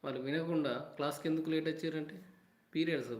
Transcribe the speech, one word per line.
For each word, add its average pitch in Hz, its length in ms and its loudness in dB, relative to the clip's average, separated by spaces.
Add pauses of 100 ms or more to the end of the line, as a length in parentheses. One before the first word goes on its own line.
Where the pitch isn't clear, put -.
వాళ్ళు 131 160 -2
వినకుండా 147 760 0
క్లాస్కి 147 320 0
ఎందుకు 160 220 2
లేట్ 160 180 2
వచ్చారంటే 156 560 -4 (500)
పీరియడ్స్. 147 460 2